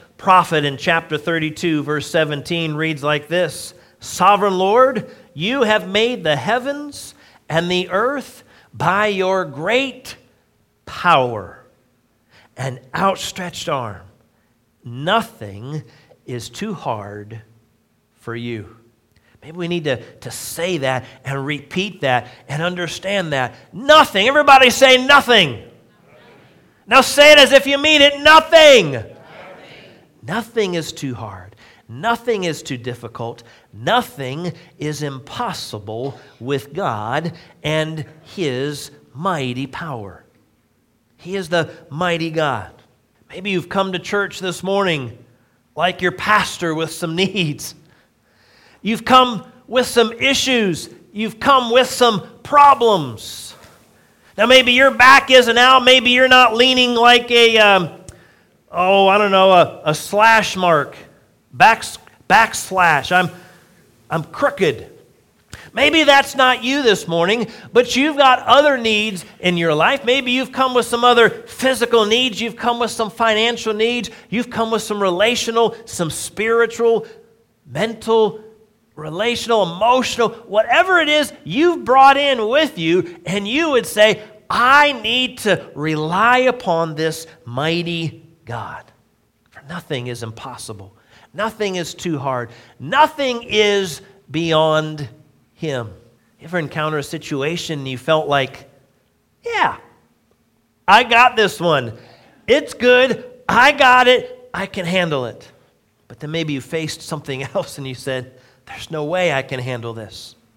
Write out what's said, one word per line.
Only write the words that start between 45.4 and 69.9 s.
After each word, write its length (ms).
like 280
your 100
pastor 640
with 180
some 240
needs. 580
You've 220
come 400
with 200
some 260
issues. 800
You've 280
come 320
with 160
some 400
problems. 1120
Now, 100
maybe 260
your 180
back 400
isn't 280
out. 220
Maybe 300
you're 180
not 260
leaning 400
like 360
a, 280
um, 320
oh, 360
I 120
don't 120
know, 220
a, 320
a 100
slash 600
mark, 400
back, 320
backslash. 840
I'm, 180
I'm 140
crooked. 640
Maybe 300
that's 300
not 300
you 180
this 240
morning, 420
but 220
you've 220
got 240
other 360
needs 480
in 180
your 180
life. 300